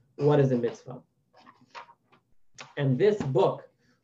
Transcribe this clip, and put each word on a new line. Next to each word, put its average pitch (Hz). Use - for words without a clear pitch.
what 143
is 131
a 123
mitzvah? 117
And 135
this 208
book 131